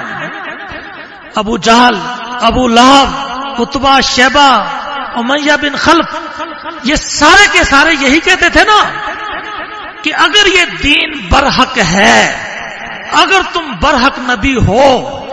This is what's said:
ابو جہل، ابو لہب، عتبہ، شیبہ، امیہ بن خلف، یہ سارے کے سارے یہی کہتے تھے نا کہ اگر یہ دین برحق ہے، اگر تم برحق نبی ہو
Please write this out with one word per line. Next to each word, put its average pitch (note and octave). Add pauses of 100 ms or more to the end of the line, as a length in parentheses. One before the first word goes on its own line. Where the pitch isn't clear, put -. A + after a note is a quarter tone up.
(1300)
ابو G#3+
جہل، A3+ (460)
ابو A#3
لہب، B3+ (460)
عتبہ، C4+
شیبہ، C4+ (640)
امیہ C#4 (100)
بن C#4+
خلف، D#4 (680)
یہ C4+
سارے E4+
کے F4
سارے D4+
یہی C#4
کہتے F4+
تھے D#4+
نا G#4 (1160)
کہ D4+
اگر G4+
یہ F4+ (180)
دین D4
برحق B3+
ہے، G3 (880)
اگر F4+ (120)
تم D#4+
برحق C4+
نبی B3
ہو A#3 (140)